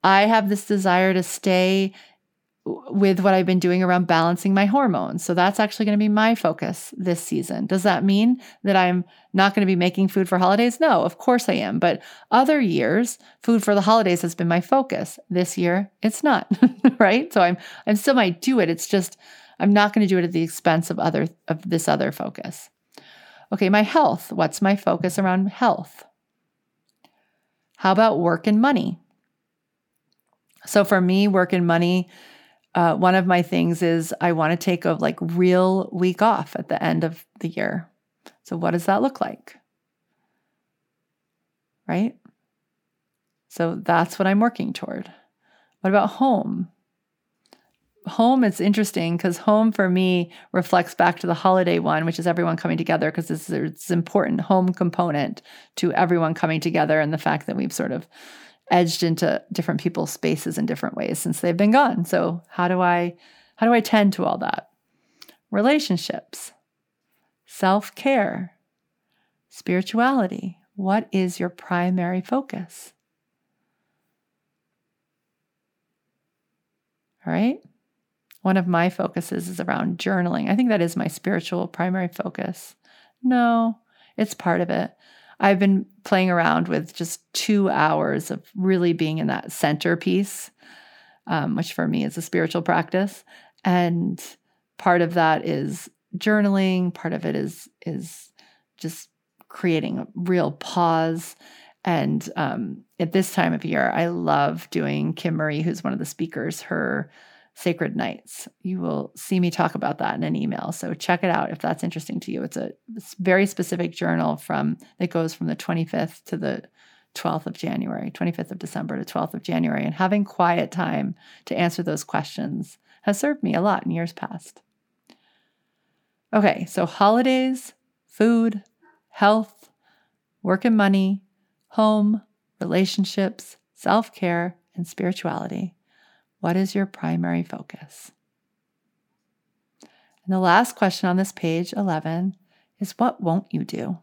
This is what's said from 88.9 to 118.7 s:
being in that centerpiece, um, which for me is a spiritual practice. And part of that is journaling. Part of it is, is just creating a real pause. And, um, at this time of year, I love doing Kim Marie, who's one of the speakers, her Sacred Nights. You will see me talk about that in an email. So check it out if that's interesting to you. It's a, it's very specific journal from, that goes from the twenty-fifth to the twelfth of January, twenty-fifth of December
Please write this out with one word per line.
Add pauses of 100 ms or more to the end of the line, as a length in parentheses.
being
in
that
centerpiece, (760)
um,
which
for
me
is
a
spiritual
practice. (380)
And (560)
part
of
that
is (260)
journaling.
Part
of
it
is, (160)
is (460)
just (380)
creating
a
real
pause. (480)
And, (100)
um, (140)
at
this
time
of
year,
I
love
doing
Kim
Marie,
who's
one
of
the
speakers,
her (420)
Sacred
Nights. (140)
You
will
see
me
talk
about
that
in
an
email.
So
check
it
out
if
that's
interesting
to
you.
It's
a, (220)
it's
very
specific
journal
from, (200)
that
goes
from
the
twenty-fifth
to
the (500)
twelfth
of
January,
twenty-fifth
of
December